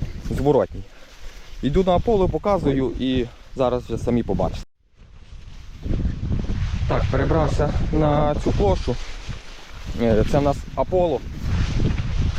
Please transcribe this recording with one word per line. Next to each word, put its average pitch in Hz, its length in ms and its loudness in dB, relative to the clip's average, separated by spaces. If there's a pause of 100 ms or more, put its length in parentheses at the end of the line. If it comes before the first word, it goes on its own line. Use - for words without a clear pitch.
(320)
зворотній. 120 520 2 (760)
Йду 160 220 2
на 180 120 4
Аполло, 185 340 4
показую 143 680 0
і 127 260 0 (300)
зараз 123 280 2
вже 113 140 -4
самі 117 260 0
побачите. 92 400 0 (2250)
Так, 131 240 2
перебрався 147 600 2 (180)
на 151 520 4
цю - 80 2
площу. 185 440 2 (1080)
Е, 117 300 4
це 147 80 4
в - 20 4
нас 143 160 2 (180)
Аполло. 151 440 0 (1200)